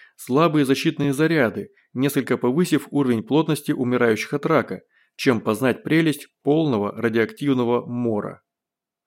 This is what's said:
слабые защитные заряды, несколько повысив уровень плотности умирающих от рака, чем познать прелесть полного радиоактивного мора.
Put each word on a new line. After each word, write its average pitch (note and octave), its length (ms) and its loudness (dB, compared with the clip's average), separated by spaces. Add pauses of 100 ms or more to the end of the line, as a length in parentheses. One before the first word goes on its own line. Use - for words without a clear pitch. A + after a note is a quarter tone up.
(160)
слабые D3+ 480 2
защитные C#3 480 0
заряды, C3+ 580 0 (220)
несколько C3 460 0
повысив D3 520 0
уровень B2+ 320 0
плотности D3+ 500 0
умирающих A#2+ 600 0
от C#3+ 140 -4
рака, A2+ 360 0 (340)
чем A#2+ 240 2
познать A2 420 -2
прелесть D#3 460 0 (140)
полного C3+ 500 0
радиоактивного A#2 920 0
мора. A2+ 560 -4 (640)